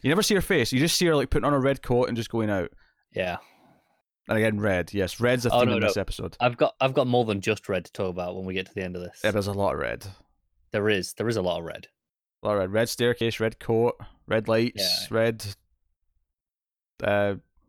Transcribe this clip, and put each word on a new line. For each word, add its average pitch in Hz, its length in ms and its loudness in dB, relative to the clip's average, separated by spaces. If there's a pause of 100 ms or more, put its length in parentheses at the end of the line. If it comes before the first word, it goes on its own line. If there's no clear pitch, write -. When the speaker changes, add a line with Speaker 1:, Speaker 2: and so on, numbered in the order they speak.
Speaker 1:
You 127 80 2
never 190 120 4
see 208 120 2
her 190 80 4
face. 143 300 2
You 127 80 0
just 165 160 2
see 180 100 2
her, 160 100 4
like, 131 140 0
putting 135 160 2
on 143 80 2
a 139 40 2
red 135 240 0
coat 123 260 0
and 117 80 -2
just 113 140 -6
going 110 200 0
out. 95 200 0 (440)
Speaker 2:
Yeah. 90 240 -2 (920)
Speaker 1:
And 110 100 0
again, 107 220 2
red. 92 340 0
Yes, 95 240 -2
red's 120 280 2
a 117 60 2
Speaker 2:
Oh, 120 80 6
Speaker 1:
theme 123 100 4
Speaker 2:
no, - 60 0
Speaker 1:
in 113 60 0
this 104 140 0
Speaker 2:
no. 101 60 -2
Speaker 1:
episode. - 380 -8
Speaker 2:
I've 123 160 2
got, - 240 2
I've 131 140 0
got 135 120 2
more 123 180 4
than 101 160 0
just - 280 -2
red 92 180 -2
to - 60 -20
talk 95 180 -4
about 90 260 -6
when 92 80 -8
we 92 100 -6
get 92 120 -4
to - 80 -20
the 95 100 -6
end 90 120 -8
of 90 60 -8
this. - 220 -14
Speaker 1:
Yeah, 107 80 4
there's 101 160 0
a 101 40 -4
lot 98 220 0
of 73 60 -4
red. 60 260 -6 (680)
Speaker 2:
There 107 160 2
is. 98 260 0
There 110 140 -2
is 113 80 0
a 98 60 0
lot 87 160 -2
of 85 60 -8
red. - 240 -12 (540)
Speaker 1:
A - 40 -6
lot 104 80 0
of 98 60 2
red. 95 120 -2
Red 113 160 2
staircase, 117 520 0
red 110 180 -2
coat, 117 380 0 (320)
red 110 180 0
lights, 113 640 0
Speaker 2:
Yeah. 110 60 -2
Speaker 1:
red, 113 280 0 (1600)
uh, 101 320 2 (340)